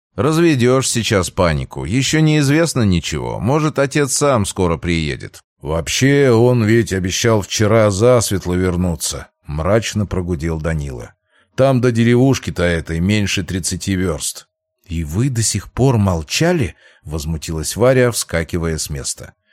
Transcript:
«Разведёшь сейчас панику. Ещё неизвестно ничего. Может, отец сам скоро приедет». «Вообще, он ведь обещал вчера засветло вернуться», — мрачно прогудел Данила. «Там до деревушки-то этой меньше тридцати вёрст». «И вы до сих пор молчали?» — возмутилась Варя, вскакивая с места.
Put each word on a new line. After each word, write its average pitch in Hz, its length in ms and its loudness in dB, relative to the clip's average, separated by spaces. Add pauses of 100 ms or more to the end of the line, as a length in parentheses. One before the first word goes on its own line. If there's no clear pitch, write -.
(140)
«Разведёшь 139 720 2
сейчас 104 420 0
панику. 71 540 -2
Ещё 131 360 0
неизвестно 151 640 2
ничего. 71 580 -2
Может, 151 380 -2
отец 139 340 0
сам 127 340 2
скоро 87 300 0
приедет». 76 640 -4 (200)
«Вообще, 127 720 2
он 120 340 4
ведь 107 280 2
обещал 95 500 0
вчера 107 480 2
засветло 101 640 2
вернуться», — 90 760 -2 (180)
мрачно 95 600 -2
прогудел 82 540 -4
Данила. 71 540 -6 (420)
«Там 131 240 4
до 123 100 2
деревушки-то 120 720 2
этой 82 380 -2
меньше 98 420 0
тридцати 90 540 -4
вёрст». 87 500 -6 (420)
«И 82 140 -4
вы 95 280 -2
до 117 120 -2
сих - 300 -4
пор 120 260 2
молчали?» — 104 800 0 (280)
возмутилась 78 720 -6
Варя, 123 360 2
вскакивая 82 680 -4
с - 100 -8
места. - 460 -10 (180)